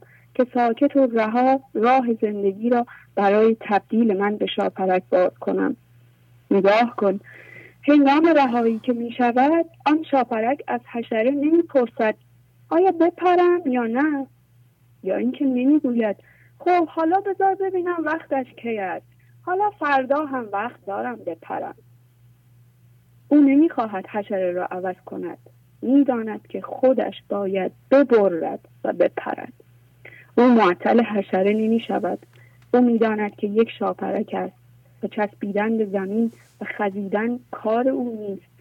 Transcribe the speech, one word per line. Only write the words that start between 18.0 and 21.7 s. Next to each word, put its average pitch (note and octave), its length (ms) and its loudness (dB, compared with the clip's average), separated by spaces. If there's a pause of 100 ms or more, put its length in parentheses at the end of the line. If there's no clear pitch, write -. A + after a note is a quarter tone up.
وقتش D4+ 400 -4 (120)
کی A#3 200 -8
است، F#3 280 -8 (360)
حالا F#4+ 280 -2 (100)
فردا C#4 460 -2
هم C4 280 -8
وقت G#3+ 320 -8
دارم A3 300 -8
بپرم. - 600 -10 (1500)